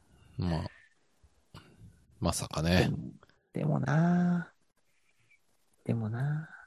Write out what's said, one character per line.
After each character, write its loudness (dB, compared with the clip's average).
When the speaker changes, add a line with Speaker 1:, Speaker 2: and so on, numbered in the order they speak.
Speaker 1:
ま -2
あ、 -16
ま 2
さ -6
か -4
ね。 6
Speaker 2:
で 2
も、 -2
で -4
も 0
な。 2
で -2
も -4
な。 -4